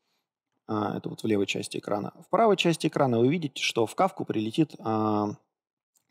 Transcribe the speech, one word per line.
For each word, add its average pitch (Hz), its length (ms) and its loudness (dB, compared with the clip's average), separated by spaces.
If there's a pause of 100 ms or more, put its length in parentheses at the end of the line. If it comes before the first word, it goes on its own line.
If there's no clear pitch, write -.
(680)
А, 107 300 -2
это - 120 -10
вот - 140 -12
в - 40 -4
левой 101 180 2
части - 320 -6
экрана. - 360 -6 (120)
В - 40 -20
правой 208 280 4
части 165 300 2
экрана 131 320 2
вы 120 80 6
видите, 151 340 -2
что - 240 0
в - 100 -6
Kafka - 300 0
прилетит, 110 540 -2
а, 107 580 0 (720)